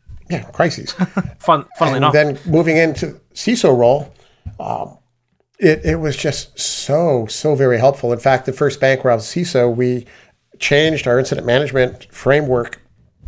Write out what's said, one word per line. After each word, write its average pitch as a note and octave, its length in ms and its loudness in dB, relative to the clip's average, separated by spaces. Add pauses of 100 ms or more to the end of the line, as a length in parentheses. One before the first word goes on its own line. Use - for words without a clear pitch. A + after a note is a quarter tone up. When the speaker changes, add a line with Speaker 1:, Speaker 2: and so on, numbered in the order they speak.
(300)
Speaker 1:
yeah, D#3 220 -6
crises. - 400 -2
Speaker 2:
<laughs> - 480 -6
Fun, D3+ 260 0 (140)
funnily E3+ 180 0
Speaker 1:
And C3+ 80 2
Speaker 2:
enough. D3 80 4
Speaker 1:
then D3 320 2
moving D#3+ 320 2
into D#3+ 420 -2 (140)
ciso G3+ 420 2
role, B2 380 2 (460)
um, - 400 -8 (580)
it, D#3 280 2
it D#3+ 160 0
was D3+ 160 -4
just - 420 -6
so, C#3 680 -2
so - 280 -2
very B2+ 220 2
helpful. B2+ 340 2
In A#2+ 80 -2
fact, C3 260 0
the C3+ 60 -2
first C#3 300 -2
bank C3+ 240 2
where B2+ 80 4
I - 20 4
was G#2 100 -4
ciso, B2+ 480 0
we B2 320 -2 (540)
changed D3+ 480 0
our B2 100 2
incident C3 300 -2
management B2+ 640 0
framework C3 720 -2 (460)